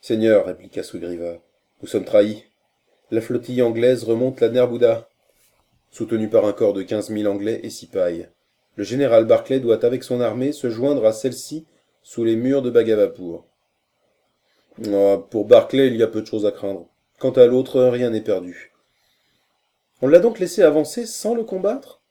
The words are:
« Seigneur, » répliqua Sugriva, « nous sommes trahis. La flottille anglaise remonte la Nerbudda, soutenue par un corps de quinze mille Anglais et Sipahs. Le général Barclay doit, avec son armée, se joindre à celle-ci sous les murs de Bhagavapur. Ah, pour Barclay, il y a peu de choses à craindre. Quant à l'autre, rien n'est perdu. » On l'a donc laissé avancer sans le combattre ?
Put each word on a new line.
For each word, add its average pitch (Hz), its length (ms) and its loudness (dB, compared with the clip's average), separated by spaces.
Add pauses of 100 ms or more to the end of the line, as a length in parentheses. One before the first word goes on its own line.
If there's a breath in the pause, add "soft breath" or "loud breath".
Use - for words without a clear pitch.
« - 0 -
Seigneur, » 110 460 2
répliqua 90 360 -12
Sugriva, « 85 580 -12 (400)
nous - 80 -18
sommes 95 160 -4
trahis. 107 400 0 (680)
La 113 80 0
flottille 123 420 -2
anglaise 117 400 2
remonte 117 380 -2
la 117 80 2
Nerbudda, 117 600 0 (840)
soutenue 110 380 -4
par 107 160 2
un 104 80 0
corps 104 200 2
de 95 100 -4
quinze 104 280 -6
mille 104 180 -2
Anglais 104 340 -4
et 110 80 -12
Sipahs. 87 580 -6 (460)
Le 101 100 -6
général 117 420 2
Barclay 120 340 2
doit, 117 240 0
avec 120 180 -2
son 123 180 -4
armée, 123 320 -4
se 127 180 -6
joindre 120 360 -2
à 110 60 4
celle-ci 135 540 -8 (360)
sous - 220 -8
les 113 120 2
murs 131 260 0
de 123 80 -4
Bhagavapur. 101 760 0 (1500)
Ah, 98 260 2 (120)
pour 104 140 -4
Barclay, 131 440 4
il 117 80 -2
y 113 60 2
a 110 60 2
peu 110 140 -6
de 110 40 -12
choses 104 200 -4
à 101 60 0
craindre. 98 360 -10 (300)
Quant 131 140 -2
à 127 140 8
l'autre, 131 340 0
rien 123 300 2
n'est 110 120 -4
perdu. » 92 500 -6 (1300)
On 131 60 2
l'a 165 100 8
donc 226 220 2
laissé 185 220 0
avancer 156 440 2
sans 220 280 -6
le 226 100 -4
combattre ? 202 560 -6 (100)